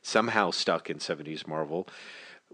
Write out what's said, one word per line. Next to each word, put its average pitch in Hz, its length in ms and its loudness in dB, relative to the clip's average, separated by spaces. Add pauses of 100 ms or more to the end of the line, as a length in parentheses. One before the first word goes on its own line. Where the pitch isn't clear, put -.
somehow 110 500 4
stuck - 400 0
in 82 80 -4
seventies 76 480 -6
Marvel. 80 400 -2 (680)